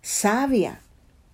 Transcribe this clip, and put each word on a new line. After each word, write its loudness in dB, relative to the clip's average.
sabia? 0